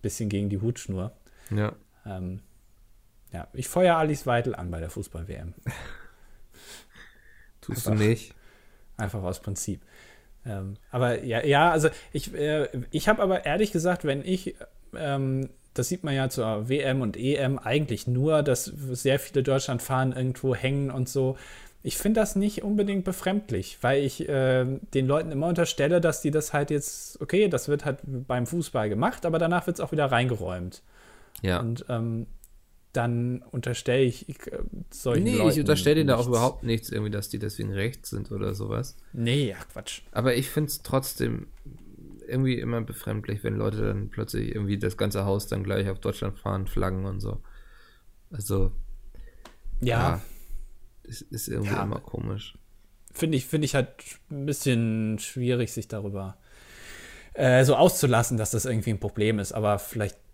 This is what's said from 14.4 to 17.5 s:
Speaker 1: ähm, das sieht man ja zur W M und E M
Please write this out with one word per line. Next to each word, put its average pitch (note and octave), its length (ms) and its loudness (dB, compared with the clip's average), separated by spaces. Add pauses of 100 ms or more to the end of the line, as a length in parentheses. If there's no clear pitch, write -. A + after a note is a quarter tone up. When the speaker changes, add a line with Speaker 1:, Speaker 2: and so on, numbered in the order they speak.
Speaker 1:
ähm, C3+ 540 -2 (240)
das - 160 -2
sieht F3+ 160 -4
man C#3+ 100 0
ja C3+ 140 2
zur A2 400 -2
W C3+ 100 2
M C3+ 220 2
und A2+ 160 -2
E C3+ 180 2
M C3+ 240 0